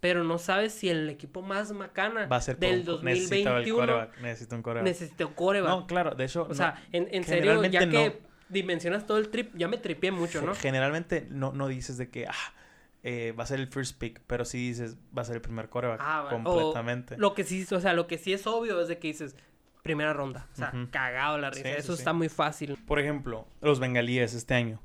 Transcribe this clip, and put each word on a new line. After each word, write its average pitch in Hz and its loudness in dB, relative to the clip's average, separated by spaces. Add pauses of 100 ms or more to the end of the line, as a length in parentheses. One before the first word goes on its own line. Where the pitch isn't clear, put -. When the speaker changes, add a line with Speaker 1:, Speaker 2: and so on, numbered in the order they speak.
Speaker 1:
pero 175 2
no 165 0
sabes 202 2
si 196 -2
el 156 2
equipo 147 -12
más 196 -4
macana 202 -2
Speaker 2:
Va 123 4
a - 4
ser 131 -2
por 180 2
Speaker 1:
del 180 2
Speaker 2:
un 165 0
co-, 156 -6
necesita 180 2
el 202 4
Speaker 1:
dos - -
mil 127 4
veintiuno 123 2
Speaker 2:
quarterback, 117 0
necesita 120 -8
un 113 -6
quarterback. 117 0
Speaker 1:
necesita 170 -4
un 147 -10
quarterback. 185 2
Speaker 2:
No, 180 2
claro, 170 2
de 127 0
hecho, 165 -2
Speaker 1:
O 151 -6
Speaker 2:
no, 170 -4
Speaker 1:
sea, 160 0 (100)
en, 175 2
en 185 0
serio, 175 6
ya 185 6
Speaker 2:
generalmente 180 6
Speaker 1:
que 151 6 (120)
Speaker 2:
no. - -20 (220)
Speaker 1:
dimensionas 180 -2
todo 214 2
el 214 0
trip, 233 -4
ya 170 0
me 233 -2
tripié 180 -2
mucho, 170 -2
Speaker 2:
Ge-, 147 0
Speaker 1:
¿no? 190 -2
Speaker 2:
generalmente 147 0
no, 135 -2
no 139 -2
dices 131 -6
de 123 -6
que, 120 -8
ah, - -8 (720)
eh, 117 -4
va 117 -6
a 117 -4
ser 135 -2
el 135 -2
first 131 -6
pick, 117 -8
pero 120 -2
sí 123 -6 (100)
dices, 117 -6 (200)
va 123 -4
a - -4
ser 117 -6
el 117 -6
primer 113 -6
quarterback, 120 -2
Speaker 1:
Ah, 147 -2
bueno, 117 -2
o 180 2
Speaker 2:
completamente. 123 0
Speaker 1:
lo 202 2
que 196 -2
sí, 185 -4
o 185 2
sea, 180 4
lo 170 2
que 170 -4
sí 185 -2
es 196 -2
obvio 220 0
es 170 2
de 170 -4
que 160 -4
dices, 147 -8 (480)
primera 151 0
ronda, 135 -4
o - -16
sea, 143 -4
Speaker 2:
Ujú. 123 -4
Speaker 1:
cagado 135 0
la 143 -2
risa, 135 -10
Speaker 2:
Sí, 131 -2
sí, 143 -2
Speaker 1:
eso 170 -4
Speaker 2:
sí. - -8
Speaker 1:
está 151 0
muy 165 2
fácil. 151 -2
Speaker 2:
Por 147 2
ejemplo, 131 -4 (120)
los 143 4
bengalíes 123 2
este 117 -2
año 117 0